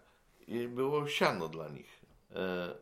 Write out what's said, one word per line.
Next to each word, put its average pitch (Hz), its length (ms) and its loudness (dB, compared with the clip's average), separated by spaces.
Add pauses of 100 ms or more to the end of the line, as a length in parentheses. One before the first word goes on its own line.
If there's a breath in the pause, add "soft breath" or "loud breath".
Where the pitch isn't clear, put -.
(460 soft breath)
i 120 220 -2
było 139 400 2
siano 120 400 2
dla 80 200 -8
nich. - 360 -14 (300)
E, 90 480 -2